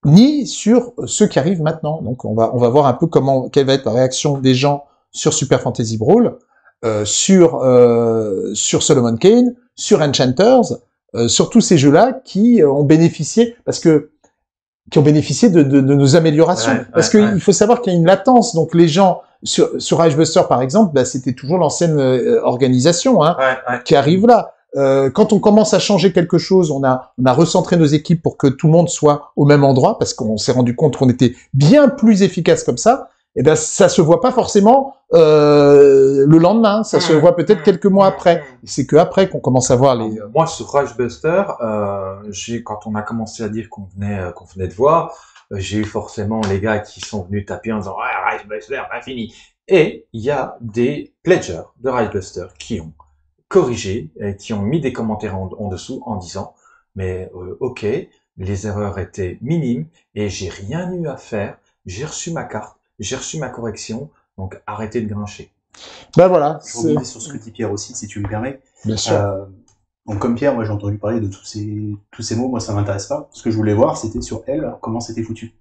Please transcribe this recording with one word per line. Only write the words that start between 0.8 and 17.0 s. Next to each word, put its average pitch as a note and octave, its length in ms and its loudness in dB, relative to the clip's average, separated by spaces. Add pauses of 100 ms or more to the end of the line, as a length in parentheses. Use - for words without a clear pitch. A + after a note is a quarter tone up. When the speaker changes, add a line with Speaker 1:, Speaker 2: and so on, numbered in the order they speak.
Speaker 1:
ceux G#3 220 0
qui - 120 0
arrivent E3 220 -2
maintenant. D#3 400 -6
Donc, B2 240 -10
on G#2+ 80 -6
va, A2+ 200 0
on B2+ 40 -2
va A#2+ 120 2
voir C#3+ 180 2
un B2 60 0
peu E3 140 -2
comment, C3+ 420 0
quelle C#3 180 2
va C3+ 60 2
être C3+ 120 -2
la A2 80 -4
réaction C3 440 -2
des C3 180 2
gens C#3+ 280 -2 (280)
sur - 220 -2
Super C3 280 0
Fantasy A2+ 360 -4
Brawl, F3 400 2 (460)
euh, G#2+ 220 -2
sur, E3 580 2
euh, A2+ 920 2
sur C3+ 300 -2
Solomon A#2+ 320 2
Kane, A#3+ 400 4 (200)
sur F3 260 0
Enchanters, D3 720 2 (420)
euh, A#2 140 0
sur E3+ 200 0
tous A#3 120 4
ces F3 160 2
jeux-là D3+ 340 4 (140)
qui, A3 360 2
euh, D3 80 4
ont C#3+ 140 0
bénéficié, E3 800 2
parce - 160 0
que, D#3 320 2 (800)
qui D#3+ 80 4
ont C#3 40 4
bénéficié D3+ 460 2
de, E3+ 140 4
de, C3+ 160 4
de C3+ 160 2
nos C#3 220 4
améliorations. D#3+ 560 2
Speaker 2:
Ouais, - 200 -4
Speaker 1:
Parce - 200 0